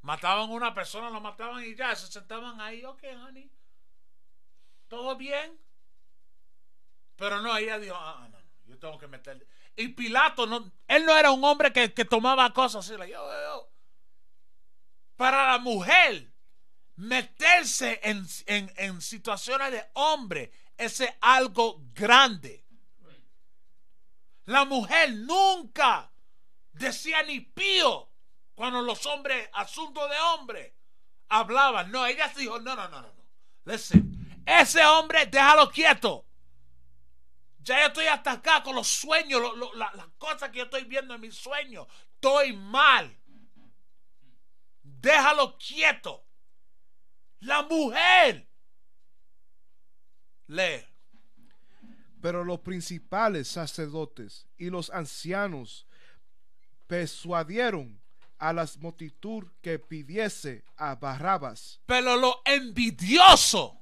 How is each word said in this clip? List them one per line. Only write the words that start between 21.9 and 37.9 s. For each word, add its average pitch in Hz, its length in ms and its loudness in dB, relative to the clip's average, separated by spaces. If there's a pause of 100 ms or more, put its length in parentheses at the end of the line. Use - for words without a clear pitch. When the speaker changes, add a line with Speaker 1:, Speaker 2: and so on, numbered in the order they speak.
Speaker 1:
grande. 208 720 6 (1800)
La 269 200 4
mujer 277 460 2
nunca 285 1000 2 (600)
decía 294 520 -2
ni 285 160 -4
pío 349 720 0 (440)
cuando 247 280 -4
los 240 240 -4
hombres, 269 480 -4
asunto 294 540 -6
de 294 120 -4
hombre, 262 560 -2 (540)
hablaban. 220 640 4
No, 254 140 0
ella 285 300 0
dijo, 233 240 -6
"No, 254 160 -6
no, 196 120 -8
no, 147 140 -14
no, 107 120 -16
no. - 120 -16 (400)
Listen, - 800 4
ese 320 400 8
hombre, 311 400 8
déjalo 277 440 10
quieto. 285 560 4 (1300)
Ya 254 200 2
yo 302 80 8
estoy 311 180 0